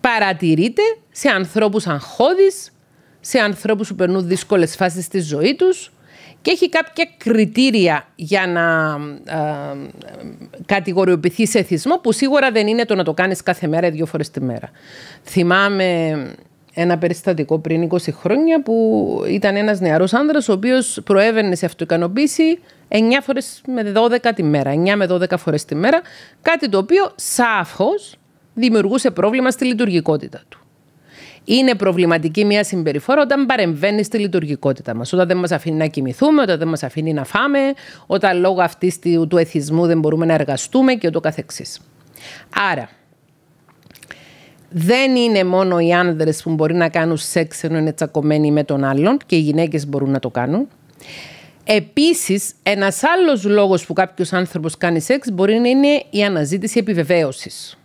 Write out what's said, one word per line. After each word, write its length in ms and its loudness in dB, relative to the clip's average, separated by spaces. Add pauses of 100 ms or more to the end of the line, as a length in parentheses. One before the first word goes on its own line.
παρατηρείται 800 0 (280)
σε 180 -2
ανθρώπους 580 0
αγχώδεις, 840 0 (480)
σε 180 -2
ανθρώπους 500 -2
που 60 -10
περνούν 320 0
δύσκολες 500 0
φάσεις 280 -4
στη 160 -4
ζωή 340 0
τους 380 0 (500)
και 80 0
έχει 180 0
κάποια 480 -2
κριτήρια 1000 2
για 320 -2
να, 500 0 (380)
ε, 420 -6 (920)
κατηγοριοποιηθεί 800 0
σε 120 0
εθισμό 400 0
που 140 0
σίγουρα 380 2
δεν 160 0
είναι 180 0
το 100 -2
να 100 0
το 100 -2
κάνεις 280 -2
κάθε 240 -2
μέρα 200 0
ή 40 2
δύο 160 -4
φορές 240 -6
τη 100 -8
μέρα. 300 -6 (540)
Θυμάμαι 920 2 (580)
ένα 240 0
περιστατικό 600 -2
πριν 240 -2
είκοσι 300 -2
χρόνια 500 0
που 680 0
ήταν 280 0
ένας 240 0
νεαρός 320 2
άνδρας 360 2
ο 40 4
οποίος 520 0
προέβαινε 500 2
σε 120 -4
αυτοικανοποίηση 920 0 (300)
εννιά 320 2
φορές 460 -6
με 160 -4
δώδεκα 500 2
τη 100 -4
μέρα, 280 2
εννιά 260 2
με 100 0
δώδεκα 300 0
φορές 280 -2
τη 100 -6
μέρα, 260 2 (420)
κάτι 260 0
το 100 0
οποίο 360 2
σαφώς 1000 -2 (400)
δημιουργούσε 560 2
πρόβλημα 400 0
στη 140 -4
λειτουργικότητα 840 -2
του. 100 -20 (840)
Είναι 300 4
προβληματική 720 2
μια 200 2
συμπεριφορά 580 0
όταν 240 2
παρεμβαίνει 560 0
στη 160 -4
λειτουργικότητα 760 -2
μας, 180 -6
όταν 160 2
δεν 80 0
μας 140 -2
αφήνει 260 -4
να 100 0
κοιμηθούμε, 560 0
όταν 160 0
δεν 100 -2
μας 140 -4
αφήνει 300 -6
να 120 -4
φάμε, 340 0 (480)
όταν 340 0
λόγω 220 2
αυτής 360 -2
του, 280 0
του 100 0
εθισμού 500 0
δεν 120 2
μπορούμε 280 0
να 80 2
εργαστούμε 600 2
και 120 -4
ούτω 140 -2
καθεξής. 600 -8 (880)
Άρα, 180 -4 (1800)
δεν 460 2
είναι 280 2
μόνο 340 2
οι 140 4
άνδρες 500 0
που 120 -4
μπορεί 200 0
να 140 2
κάνουν 280 0
σεξ 480 -4
ενώ 140 -2
είναι 140 0
τσακωμένοι 580 0
με 140 2
τον 200 -2
άλλον, 420 2
και 100 0
οι 40 4
γυναίκες 460 0
μπορούν 240 -2
να 80 0
το 120 -6
κάνουν. 380 -2 (960)
Επίσης, 880 0 (100)
ένας 400 0
άλλος 420 2
λόγος 420 2
που 60 -8
κάποιος 400 -2
άνθρωπος 440 -4
κάνει 240 0
σεξ 300 -2
μπορεί 280 2
να 100 2
είναι 420 4
η 140 0
αναζήτηση 540 -2
επιβεβαίωσης. 960 -2 (100)